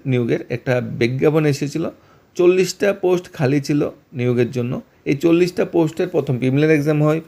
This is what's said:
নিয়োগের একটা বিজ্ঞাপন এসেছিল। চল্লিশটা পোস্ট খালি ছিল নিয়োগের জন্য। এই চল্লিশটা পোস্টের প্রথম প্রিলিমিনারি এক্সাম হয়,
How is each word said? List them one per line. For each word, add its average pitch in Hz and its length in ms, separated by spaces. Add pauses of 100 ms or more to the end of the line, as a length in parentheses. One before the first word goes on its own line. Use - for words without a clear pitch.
নিয়োগের 123 320 (100)
একটা 123 320
বিজ্ঞাপন 131 640
এসেছিল। 151 420 (460)
চল্লিশটা 185 580
পোস্ট 180 400
খালি 143 280
ছিল 147 300 (220)
নিয়োগের 123 380
জন্য। 123 300 (240)
এই 151 100
চল্লিশটা 170 500
পোস্টের 170 440
প্রথম 139 280
প্রিলিমিনারি 139 380
এক্সাম 151 280
হয়, 156 260